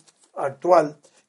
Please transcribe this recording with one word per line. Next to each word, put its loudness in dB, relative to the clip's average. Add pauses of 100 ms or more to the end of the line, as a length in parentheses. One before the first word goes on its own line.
(360)
actual 0 (320)